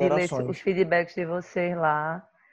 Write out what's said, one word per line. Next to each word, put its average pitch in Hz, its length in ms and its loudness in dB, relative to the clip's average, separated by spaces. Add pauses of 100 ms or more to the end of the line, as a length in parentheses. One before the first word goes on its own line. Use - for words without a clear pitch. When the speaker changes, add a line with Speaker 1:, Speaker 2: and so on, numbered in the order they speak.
Speaker 1:
interações. 156 420 0
Speaker 2:
os 185 120 -6
feedbacks 175 540 0
de 175 120 -4
vocês 175 500 -2
lá, 160 500 0 (260)